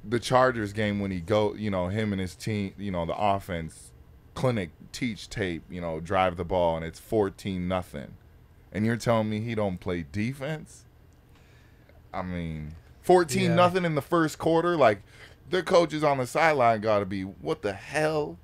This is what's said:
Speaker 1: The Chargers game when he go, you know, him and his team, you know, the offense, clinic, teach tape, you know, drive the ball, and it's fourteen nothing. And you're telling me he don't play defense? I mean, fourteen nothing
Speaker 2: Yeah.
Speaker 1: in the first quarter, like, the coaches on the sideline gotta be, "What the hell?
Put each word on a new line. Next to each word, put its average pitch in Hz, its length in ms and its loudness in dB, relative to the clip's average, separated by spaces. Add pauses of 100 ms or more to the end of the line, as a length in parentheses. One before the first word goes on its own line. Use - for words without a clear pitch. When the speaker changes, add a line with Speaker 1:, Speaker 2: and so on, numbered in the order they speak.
Speaker 1:
The 113 120 0
Chargers 127 520 2
game 104 280 -2
when 98 100 -2
he 92 100 -4
go, 104 340 2
you 107 160 -4
know, 90 180 -2
him 107 240 -2
and 95 80 -2
his 92 160 -6
team, 104 420 -4
you 101 120 -8
know, 87 160 -2
the 82 100 -4
offense, 92 760 -4 (440)
clinic, 113 360 -2 (220)
teach 117 360 -8
tape, 90 400 -6
you 90 120 -10
know, 80 200 -6
drive 92 360 0
the 90 80 -4
ball, 85 320 0
and 80 80 -6
it's 82 160 -12
fourteen 98 680 -2
nothing. 87 480 -6 (580)
And 107 140 0
you're 113 100 0
telling 110 320 2
me 107 120 -2
he 117 140 -6
don't 98 260 -2
play 90 300 -4
defense? 135 760 -6 (1300)
I 92 100 -6
mean, 82 540 -6 (260)
fourteen 175 540 4
nothing 180 260 6
Speaker 2:
Yeah. 170 60 0
Speaker 1:
in 156 80 0
the 135 60 0
first 165 360 0
quarter, 165 380 2
like, 110 260 6 (480)
the 180 120 0
coaches 165 420 4
on 143 140 4
the 127 80 -2
sideline 135 560 4
gotta 104 240 2
be, 95 160 -4
"What 143 400 -6
the 101 100 -2
hell? 156 720 -2